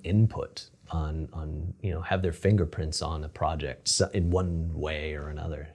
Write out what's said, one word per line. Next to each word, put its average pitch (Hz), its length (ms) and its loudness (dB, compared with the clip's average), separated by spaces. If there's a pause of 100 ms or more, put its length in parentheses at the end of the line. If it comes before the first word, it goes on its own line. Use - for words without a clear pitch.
input - 640 2 (220)
on, 78 420 -2
on, 78 480 -6
you 101 100 -2
know, 82 100 -4
have 92 220 0
their 87 100 2
fingerprints 82 680 2
on 78 220 -4
a 80 40 -8
project 78 600 -4
so, - 200 2
in 85 220 2
one 85 420 2
way 76 420 -4
or 73 160 -8
another. 76 440 -8